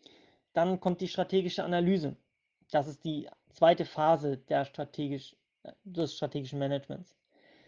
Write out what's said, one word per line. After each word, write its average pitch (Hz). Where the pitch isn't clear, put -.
Dann 180
kommt 180
die 185
strategische 180
Analyse. 175
Das 143
ist 147
die 151
zweite 170
Phase 151
der 139
strategisch-, 139
des 170
strategischen 143
Managements. 139